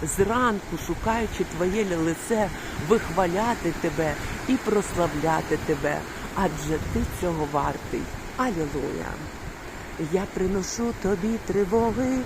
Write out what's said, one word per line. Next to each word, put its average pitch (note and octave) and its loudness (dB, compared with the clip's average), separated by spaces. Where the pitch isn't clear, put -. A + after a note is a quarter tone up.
зранку, G#3 2
шукаючи G#3+ 0
Твоє F#3 2
лице, E3 2
вихваляти F#3 4
Тебе D#3 2
і B3+ 4
прославляти D#3+ 2
Тебе, D3 0
адже D#3 0
Ти A#3 2
цього E3 0
вартий. C#3+ 0
Алілуя! D3+ -2
Я F#3 2
приношу G3 0
Тобі G#3+ 0
тривоги A3+ 2